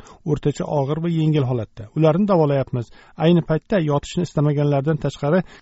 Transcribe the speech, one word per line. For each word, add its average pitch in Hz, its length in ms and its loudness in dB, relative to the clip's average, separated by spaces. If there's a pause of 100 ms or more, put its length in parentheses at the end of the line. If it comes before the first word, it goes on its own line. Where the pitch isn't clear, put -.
(220)
o'rtacha 147 440 -2
og'ir 147 340 -2
va 170 80 -4
yengil 156 360 0
holatda. 120 380 -6 (120)
Ularni 160 340 2
davolayapmiz. 143 580 0 (280)
Ayni 165 280 4
paytda 160 380 -2
yotishni 151 420 -2
istamaganlardan 147 760 0
tashqari, 147 400 -2 (220)